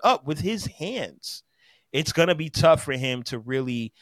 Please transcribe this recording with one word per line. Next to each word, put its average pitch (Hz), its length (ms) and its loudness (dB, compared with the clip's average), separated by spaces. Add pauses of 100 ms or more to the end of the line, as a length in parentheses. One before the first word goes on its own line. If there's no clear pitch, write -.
up 254 220 4
with 151 140 -4
his 202 260 -2
hands. 151 760 -10 (500)
It's 147 200 -2
gonna 170 220 4
be 156 160 -8
tough 160 340 6
for 143 80 -6
him 127 320 -2
to 123 140 -6
really 120 640 -4